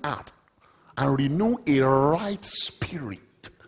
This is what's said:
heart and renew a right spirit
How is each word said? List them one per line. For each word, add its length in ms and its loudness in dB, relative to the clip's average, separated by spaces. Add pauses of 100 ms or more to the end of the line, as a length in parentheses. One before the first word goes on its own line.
heart 280 -8 (680)
and 200 2
renew 400 0 (100)
a 140 4
right 640 2
spirit 1040 -10 (180)